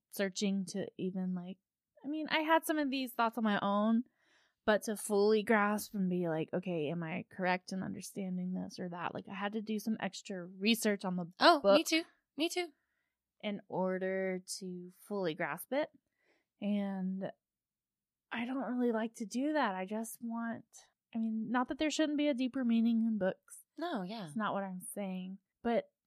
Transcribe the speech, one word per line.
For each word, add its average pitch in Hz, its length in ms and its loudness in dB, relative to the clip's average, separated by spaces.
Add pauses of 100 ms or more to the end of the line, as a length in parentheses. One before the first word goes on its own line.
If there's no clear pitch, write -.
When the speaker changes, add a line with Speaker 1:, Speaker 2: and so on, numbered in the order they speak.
(100)
Speaker 1:
searching 196 560 0
to - 220 -4 (100)
even, 185 360 -2
like, 180 220 -8 (480)
I 269 40 -6
mean, 302 200 -2
I 311 120 2
had 320 260 4
some 320 120 0
of 285 120 2
these 262 240 -2
thoughts 233 240 2
on 226 60 2
my 208 180 4
own, 214 420 4 (600)
but 208 160 4
to 220 120 -4
fully 208 480 4
grasp 208 520 2
and 190 160 0
be 180 180 2
like, 160 240 0
"Okay, 170 380 -2
am 170 120 -4
I 165 220 -6 (100)
correct 180 380 -2
in 190 100 -6
understanding 185 680 -6
this 185 260 -6
or 180 120 -6
that?" 170 240 -6
Like, - 120 -10
I 202 80 -12
had 202 200 -4
to 220 80 -4
do 214 160 -4
some 220 220 -2
extra 190 440 -8
research 202 640 2
on 180 100 0
the 175 240 -4
Speaker 2:
Oh, 320 240 8
me 202 140 8
Speaker 1:
book 320 80 0
Speaker 2:
too. 330 180 2 (320)
Me 330 140 0
too. 349 240 -4 (640)
Speaker 1:
in 208 300 -6
order 185 720 -2 (160)
to 180 340 -10 (160)
fully 190 240 0
grasp 165 400 -6
it. 285 160 0 (720)
And 196 720 -2 (1000)
I 233 120 -4
don't 262 140 -4
really 240 340 0
like 226 240 -2
to 233 100 -6
do 262 260 -2
that. 247 240 2
I 190 100 -4
just 220 340 -6
want, 233 440 -6 (500)
I 233 40 -2
mean, 220 320 -2
not 247 180 2
that 294 100 -6
there 311 120 2
shouldn't 302 280 2
be 294 100 4
a 294 60 4
deeper 254 300 0
meaning 226 420 6
in 220 100 2
books. - 480 -2 (140)
Speaker 2:
No, 302 240 -4
yeah. 196 240 -8
Speaker 1:
It's 147 100 -10
not 208 180 0
what 196 100 -2
I'm 185 160 -8 (140)
saying. 190 440 -6 (240)
But 233 260 0 (180)